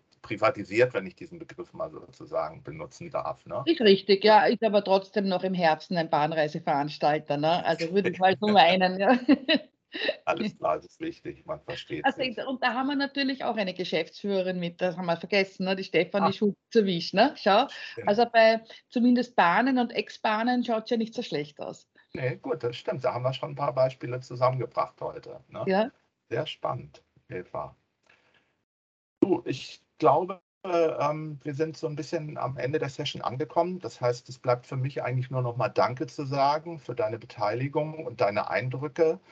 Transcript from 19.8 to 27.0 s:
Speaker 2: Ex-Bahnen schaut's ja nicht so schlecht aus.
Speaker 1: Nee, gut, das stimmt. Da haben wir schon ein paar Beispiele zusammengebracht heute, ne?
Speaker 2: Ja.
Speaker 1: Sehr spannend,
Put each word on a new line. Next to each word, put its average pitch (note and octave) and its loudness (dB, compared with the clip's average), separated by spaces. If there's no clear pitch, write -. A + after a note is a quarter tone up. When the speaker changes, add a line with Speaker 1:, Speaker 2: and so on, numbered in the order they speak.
Speaker 2:
Ex-Bahnen A#3 0
schaut's A3 -4
ja A#3+ 2
nicht A3+ -4
so B3 -4
schlecht D3 -6
aus. - -12
Speaker 1:
Nee, C3+ -4
gut, - -6
das B2 -4
stimmt. E3 -6
Da B2+ 0
haben B2 -6
wir C3 0
schon D3 -8
ein C#3+ -12
paar C#3+ -2
Beispiele C3 -2
zusammengebracht B2+ -2
heute, - -10
ne? - -10
Speaker 2:
Ja. G3+ 2
Speaker 1:
Sehr C3+ -4
spannend, - -8